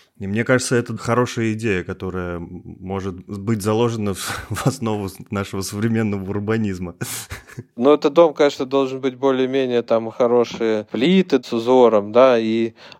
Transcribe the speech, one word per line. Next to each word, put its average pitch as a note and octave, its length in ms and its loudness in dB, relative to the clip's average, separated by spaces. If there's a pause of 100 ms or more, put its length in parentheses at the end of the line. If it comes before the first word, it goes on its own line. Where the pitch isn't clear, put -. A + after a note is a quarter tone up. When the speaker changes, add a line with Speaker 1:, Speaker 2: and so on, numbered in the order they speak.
(180)
Speaker 1:
И F#2+ 80 -10
мне G#2+ 180 -2
кажется, B2+ 320 2
это A#2+ 200 -2
хорошая A#2 560 0
идея, G#2+ 320 -2
которая F2+ 520 -8
м-, E2+ 120 -10 (320)
может F#2+ 340 -8 (120)
быть G2+ 360 -4
заложена G#2+ 520 0
в, - 40 -8
<laughs> - 320 -10
в - 160 -6
основу G#2+ 420 -2
с-, - 100 -12 (120)
нашего G2+ 320 -6
современного G#2 680 -2
урбанизма. G2+ 640 -4 (420)
<laughs> - 400 -20
Speaker 2:
Но C3+ 180 4
этот D3 200 2
дом, E3 200 6
конечно, D3 320 0
должен C3+ 340 -2
быть C3 160 -4
более-менее C3 680 0
там A2+ 280 0
хорошие A#2 840 0
плиты D3+ 500 2
с - 100 -10
узором, A2+ 600 4
да, B2 260 6
и A2+ 340 0 (260)